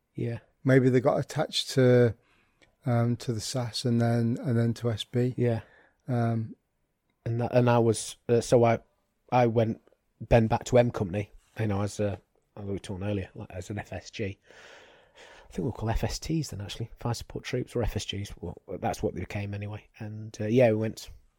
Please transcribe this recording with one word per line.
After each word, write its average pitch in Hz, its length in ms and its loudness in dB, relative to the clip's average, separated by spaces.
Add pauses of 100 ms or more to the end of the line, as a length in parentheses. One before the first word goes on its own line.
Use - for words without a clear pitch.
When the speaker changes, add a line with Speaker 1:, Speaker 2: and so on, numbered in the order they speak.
(160)
Speaker 1:
Yeah. 117 240 -6 (240)
Speaker 2:
Maybe 131 260 6
they 123 120 4
got 139 180 2
attached - 520 -4
to, 123 440 6 (720)
um, 120 300 2
to - 160 -6
the 107 80 -4
sas - 440 -6
and 117 160 2
then, 117 400 0
and 131 160 0
then 117 180 2
to 120 140 -4
S 107 140 -4
B. 123 340 -2
Speaker 1:
Yeah. 117 220 0 (480)
Speaker 2:
Um, 117 480 -2 (720)
Speaker 1:
And 117 160 -2
that, 120 120 -2
and 123 160 6
I 120 100 6
was, 113 360 2 (140)
uh, 117 100 6
so 120 240 4
I, 117 160 4 (540)
I 123 140 6
went 113 340 0 (480)
then 113 180 6
back 113 160 0
to - 140 4
M 120 140 6
Company, 101 380 -4 (300)
you 110 80 -2
know, 101 140 0
as 104 180 -6
a, 98 220 -2 (340)
as 104 80 -14
we 98 80 -8
were 92 80 -4
talking 95 260 -10
earlier, 101 300 -4
like, 120 160 -14
as 92 180 -12
an 104 100 -6
F - 120 -14
S - 180 -12
G. 98 300 -8 (1120)
I - 40 -20
think 175 120 -6
we'll 120 80 -4
call 110 160 -6
F 113 160 -2
S - 140 -6
Ts 160 320 -4
then, 98 100 -10
actually, 107 280 -10 (120)
fire 117 120 -4
support - 300 -10
troops - 320 -6
or 120 80 0
F - 140 -2
S - 80 -6
Gs. 101 340 -8
Well, - 220 -10 (180)
that's - 240 -4
what 104 100 0
they 87 60 -8
became 101 340 -6
anyway. 104 300 -10 (160)
And, 107 400 -12
uh, 107 60 -2
yeah, 117 240 6
we 110 80 2
went 110 320 -6 (300)